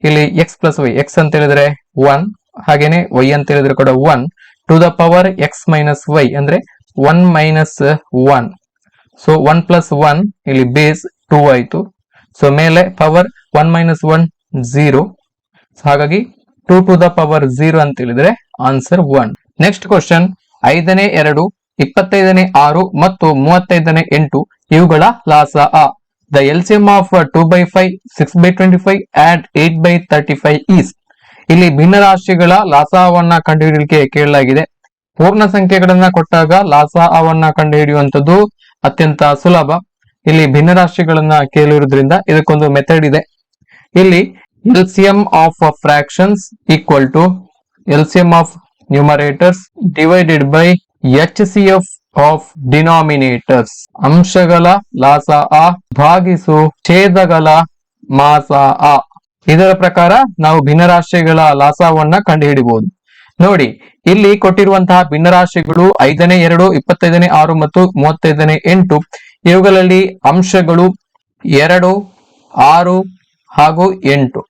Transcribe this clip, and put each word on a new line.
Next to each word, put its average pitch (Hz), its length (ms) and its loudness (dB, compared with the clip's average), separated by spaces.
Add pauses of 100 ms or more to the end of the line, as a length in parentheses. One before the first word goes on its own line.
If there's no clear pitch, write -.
ಇಲ್ಲಿ 151 200 0 (220)
X - 20 -20 (140)
plus 156 140 -2 (100)
Y, 120 60 -2 (140)
X - 160 -4
ಅಂತ 156 140 -4
ಹೇಳಿದ್ರೆ 143 280 0 (480)
ಒನ್, 143 100 -2 (460)
ಹಾಗೇನೆ 151 320 0 (220)
Y 131 40 0 (100)
ಅಂತ 143 140 -6
ಹೇಳಿದ್ರೆ 139 240 -2
ಕೂಡ 135 140 0
ಒನ್, 131 340 0 (460)
to 165 160 2
the 170 160 0
power 170 240 2 (260)
X - 20 -20 (220)
minus 147 260 -2 (200)
Y 139 60 0 (100)
ಅಂದ್ರೆ 147 220 -2 (500)
ಒನ್ 165 120 2 (140)
ಮೈನಸ್ 156 480 -2 (540)
ಒನ್. 117 120 -6 (720)
So, 156 100 0 (180)
ಒನ್ 165 120 0
ಪ್ಲಸ್ 170 300 -2
ಒನ್ 151 280 -2 (300)
ಇಲ್ಲಿ 131 140 0 (140)
ಬೇಸ್ 151 240 -2 (280)
ಟೂ 147 200 2
ಆಯ್ತು. 127 300 -2 (600)
So, 139 200 0
ಮೇಲೆ 165 220 2 (200)
ಪವರ್ 165 260 0 (300)
ಒನ್ 160 140 0
ಮೈನಸ್ 165 320 -2 (100)
ಒನ್ 165 100 0 (480)
ಝೀರೋ. 143 300 0 (760)
So, - 100 -20
ಹಾಗಾಗಿ 147 320 -2 (480)
ಟೂ 180 60 2 (140)
to 185 140 2
the 175 160 2
power 156 240 -2 (180)
zero 160 200 0
ಅಂತ 143 200 -4
ಹೇಳಿದ್ರೆ 127 300 -2 (380)
ಆನ್ಸರ್ 135 320 -2
ಒನ್. 135 300 -2 (300)
ನೆಕ್ಸ್ಟ್ 185 260 -4
ಕ್ವಶನ್, 175 400 0 (380)
ಐದನೇ 175 420 0 (160)
ಎರಡು, 151 220 -2 (340)
ಇಪ್ಪತ್ತೈದನೇ 185 680 0 (120)
ಆರು 147 260 2 (200)
ಮತ್ತು 185 320 -2
ಮೂವತ್ತೈದನೇ 160 680 0 (100)
ಎಂಟು 147 260 -2 (320)
ಇವುಗಳ 160 320 2 (260)
ಲಾಸ 151 280 0
ಆ. 151 280 2 (500)
The 139 80 2 (160)
L - 20 -2
C 180 140 -4
M 208 120 2 (120)
of 190 100 -4 (260)
two 165 180 2
by 180 100 2 (120)
five, 185 160 0 (280)
six 151 100 -2 (160)
by 180 140 2
twenty-five 190 420 0 (260)
and 170 140 0 (220)
eight 165 220 -2
by 175 100 2 (180)
thirty-five 151 480 -2 (180)
is. - 80 0 (640)
ಇಲ್ಲಿ 175 280 4
ಭಿನ್ನ 175 240 2
ರಾಶಿಗಳ 185 520 2
ಲಾಸವನ್ನ 175 840 2
ಕಂಡುಹಿಡಿಯಲಿಕ್ಕೆ 156 600 0 (140)
ಕೇಳಲಾಗಿದೆ. 147 500 0 (540)
ಪೂರ್ಣ 202 280 2
ಸಂಖ್ಯೆಗಳನ್ನ 185 600 0
ಕೊಟ್ಟಾಗ 165 460 0
ಲಾಸವನ್ನ 160 960 0
ಕಂಡುಹಿಡಿಯುವಂತದ್ದು 147 880 0 (460)
ಅತ್ಯಂತ 147 380 -2 (200)
ಸುಲಭ. 170 280 0 (560)
ಇಲ್ಲಿ 160 200 2
ಭಿನ್ನ 147 260 2
ರಾಶಿಗಳನ್ನ 165 600 0 (220)
ಕೇಳಿರೋದ್ರಿಂದ 143 580 0 (160)
ಇದಕ್ಕೊಂದು 156 420 0
ಮೆಥಡ್ 151 360 0
ಇದೆ. 143 160 -2 (800)
ಇಲ್ಲಿ 185 200 2 (560)
ಎಲ್ 185 120 0
ಸಿ 190 140 -2
ಎಂ 196 180 2 (220)
of 165 100 0 (320)
fractions 156 560 -2 (360)
equal 143 280 0 (120)
to 160 80 2 (680)
ಎಲ್ 151 120 2
ಸಿ 165 120 -2
ಎಂ 175 120 2
of 170 180 0 (420)
numerators 147 680 0 (400)
divided 160 460 0 (100)
by 165 120 2 (560)
ಎಚ್ 190 240 -4
ಸಿ 202 180 -2
ಎಫ್ 190 260 0 (280)
of 151 220 2 (320)
denominators. 143 1000 0 (320)
ಅಂಶಗಳ 175 600 2 (360)
ಲಾಸ 143 280 0
ಆ 151 400 2 (280)
ಭಾಗಿಸು 170 580 0 (300)
ಛೇದಗಳ 175 600 2 (640)
ಮಾಸ 143 420 0 (400)
ಆ. - 20 2 (540)
ಇದರ 180 240 4
ಪ್ರಕಾರ 180 400 0 (280)
ನಾವು 156 200 2
ಭಿನ್ನರಾಶಿಗಳ 165 800 0 (200)
ಲಾಸವನ್ನ 156 540 0 (120)
ಕಂಡುಹಿಡಿಬಹುದು. 135 600 0 (540)
ನೋಡಿ, 170 400 0 (260)
ಇಲ್ಲಿ 202 320 2
ಕೊಟ್ಟಿರುವಂತಹ 190 640 0
ಭಿನ್ನರಾಶಿಗಳು 175 1000 0
ಐದನೇ 170 420 0
ಎರಡು, 170 300 2
ಇಪ್ಪತ್ತೈದನೇ 175 540 0
ಆರು 160 280 0
ಮತ್ತು 156 260 -2 (200)
ಮೂವತ್ತೈದನೇ 156 560 0 (100)
ಎಂಟು. 180 320 0 (520)
ಇವುಗಳಲ್ಲಿ 185 500 2 (300)
ಅಂಶಗಳು 180 560 0 (580)
ಎರಡು, 175 480 0 (640)
ಆರು 170 420 2 (600)
ಹಾಗೂ 160 300 0 (280)
ಎಂಟು. 135 360 -4